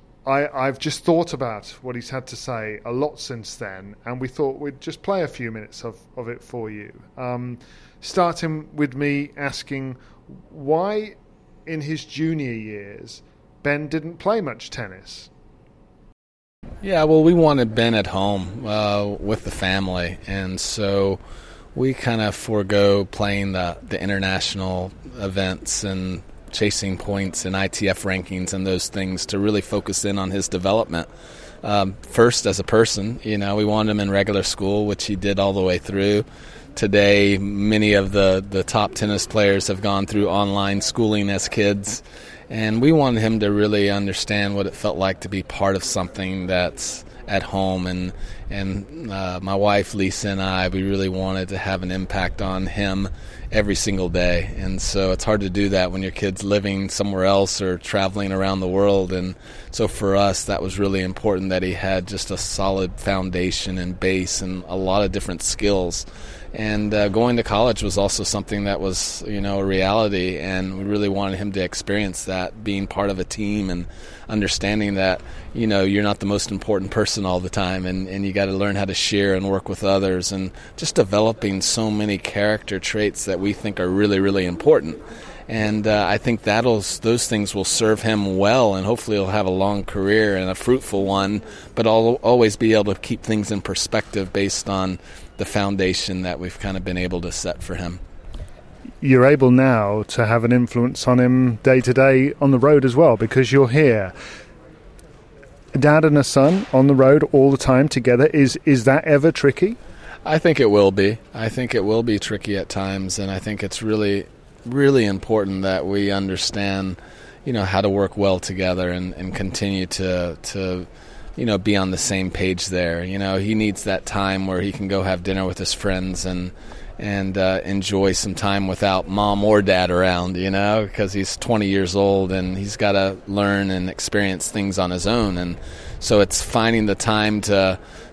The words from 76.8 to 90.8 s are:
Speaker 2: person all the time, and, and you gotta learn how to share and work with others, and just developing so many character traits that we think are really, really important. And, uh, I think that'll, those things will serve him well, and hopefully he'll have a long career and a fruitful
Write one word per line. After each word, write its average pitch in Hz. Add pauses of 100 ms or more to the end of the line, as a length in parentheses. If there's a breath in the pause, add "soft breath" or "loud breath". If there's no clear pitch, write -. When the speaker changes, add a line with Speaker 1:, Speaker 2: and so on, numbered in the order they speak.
Speaker 2:
person 104
all 90
the 92
time, 92
and, 95
and 98
you 98
gotta 98
learn 98
how 101
to 95
share 98
and 98
work 95
with 101
others, 95
and 95 (280 loud breath)
just -
developing 107
so 107
many 104
character 104
traits 104
that 92
we 101
think 104
are 90
really, 98
really 98
important. 87 (520 loud breath)
And, 107
uh, 104
I 101
think 117
that'll, 110 (160)
those 117
things 104
will 98
serve 107
him 104
well, 104
and 95
hopefully 110
he'll 98
have 101
a 92
long 98
career 101
and 92
a 95
fruitful 123